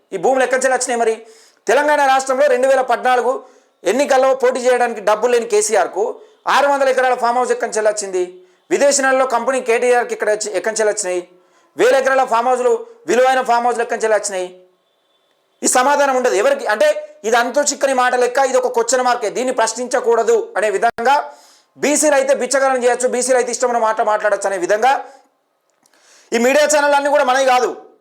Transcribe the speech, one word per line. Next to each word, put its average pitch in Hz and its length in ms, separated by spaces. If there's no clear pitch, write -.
ఈ 190 40
భూములు 254 260
ఎక్కంచెలు 247 320
వచ్చినాయి? 240 260
మరి 220 140
తెలంగాణ 294 400
రాష్ట్రంలో 262 400
రెండు 254 220
వేల 262 120
పద్నాలుగు 240 520
ఎన్నికల్లో 262 500
పోటీ 240 260
చేయడానికి 240 400
డబ్బులు 214 320
లేని 233 140
కేసీఆర్కు 208 720
ఆరు 254 200
వందల 277 200
ఎకరాల 254 260
ఫామ్ 240 240
హౌస్ 240 120
ఎక్కడి 240 200
నుంచి 214 180
వచ్చింది? 185 540
విదేశీ 269 320
నెలల్లో 262 240
కంపెనీ 240 340
కేటీఆర్కి 240 540
ఇక్కడ 214 160
వచ్చి-, 208 200
ఎక్కడి 208 240
నుంచి 214 180
వచ్చినాయి? 180 360
వేల 240 200
ఎకరాల 262 280
ఫామ్ 240 240
హౌస్లు, 240 380
విలువైన 254 360
ఫామ్ 233 240
హౌస్లు 233 160
ఎక్కడి 233 180
నుంచి 220 140
వచ్చినాయి? 185 480
ఈ 254 60
సమాధానం 277 480
ఉండదు 247 180
ఎవరికి. 247 320
అంటే, 294 580
ఇది 226 120
అంతు 247 240
చిక్కని 269 340
మాట 247 200
లెక్క, 247 240
ఇది 254 180
ఒక 254 100
క్వశ్చన్ 247 360
మార్కే, 240 280
దీన్ని 254 240
ప్రశ్నించకూడదు 226 1040
అనే 208 140
విధంగా 233 640
బీసీలు 285 380
అయితే 269 200
బిచ్చగానం 254 500
చేయొచ్చు, 247 240
బీసీలు 247 280
అయితే 240 160
ఇష్టమైన 240 260
మాట 220 220
మాట్లాడొచ్చు 208 460
అనే 196 120
విధంగా 226 460
ఈ 233 60
మీడియా 277 280
ఛానల్ 285 280
అన్నీ 285 160
కూడా 294 140
మనవి 254 200
కాదు. 254 320